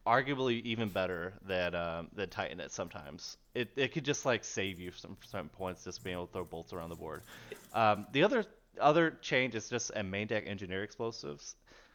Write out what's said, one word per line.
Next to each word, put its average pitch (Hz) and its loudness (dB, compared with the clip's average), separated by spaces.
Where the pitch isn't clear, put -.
arguably 131 4
even 113 0
better 90 0
than, 90 2
um, 85 -2
than 95 -4
Titan 87 -4
at 71 -8
sometimes. 85 -10
It, 120 -2
it 131 0
could 147 -4
just, 139 -2
like, 120 0
save 95 -4
you 90 -8
some, - -14
some 87 -8
points 90 -6
just - -10
being 92 -4
able 87 -4
to - -18
throw 92 -4
bolts 82 -10
around 85 -8
the 85 -6
board. 80 -8
Um, 107 4
the 139 6
other, 233 4
other 156 8
change 127 2
is 110 -4
just 120 -2
a 104 0
main 98 -2
deck 107 0
engineer 95 -4
explosives. - -8